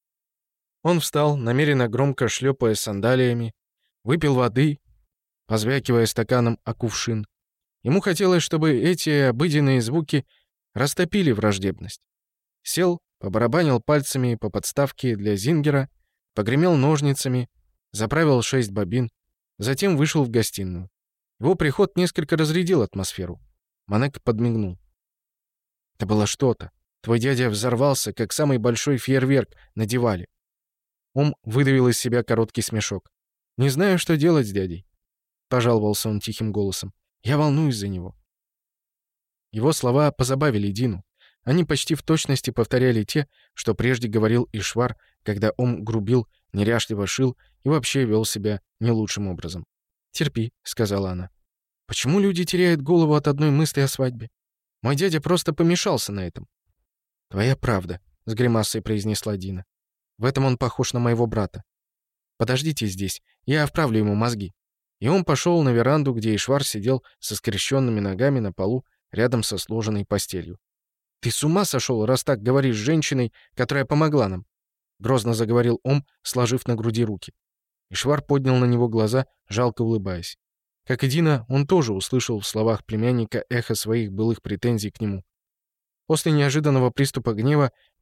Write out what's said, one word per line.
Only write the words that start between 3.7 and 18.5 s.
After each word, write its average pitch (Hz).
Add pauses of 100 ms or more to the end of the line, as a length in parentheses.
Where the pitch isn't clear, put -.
выпил 143
воды, 127 (680)
позвякивая 117
стаканом 117
о 117
кувшин. 110 (560)
Ему 160
хотелось, 185
чтобы 156
эти 147
обыденные 139
звуки — 139 (480)
растопили 165
враждебность. 98 (600)
Сел, 175 (180)
побарабанил 120
пальцами 135
по 110
подставке 123
для 101
зингера, 143 (460)
погремел 139
ножницами, 135 (440)
заправил 127
шесть 113